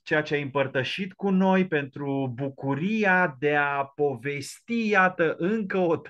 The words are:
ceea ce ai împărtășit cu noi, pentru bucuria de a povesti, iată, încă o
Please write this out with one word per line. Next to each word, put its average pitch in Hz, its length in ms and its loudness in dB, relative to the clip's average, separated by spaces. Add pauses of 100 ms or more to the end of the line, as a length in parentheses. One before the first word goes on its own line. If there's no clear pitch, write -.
ceea 151 200 0
ce 151 120 -4
ai 147 80 0
împărtășit 139 720 -2
cu 196 180 -4
noi, 190 360 4
pentru 139 680 -2
bucuria 160 1040 0
de 147 160 2
a 143 300 0
povesti, 143 1040 -4
iată, 185 500 4
încă 196 400 -2
o 170 180 2 (140)